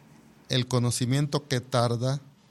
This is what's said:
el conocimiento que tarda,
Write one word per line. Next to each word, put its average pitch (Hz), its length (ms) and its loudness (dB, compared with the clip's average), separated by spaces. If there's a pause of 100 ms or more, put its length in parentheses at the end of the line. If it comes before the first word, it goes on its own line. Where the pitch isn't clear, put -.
(500)
el 127 180 0
conocimiento 127 800 0
que 127 140 -2
tarda, 120 600 0 (300)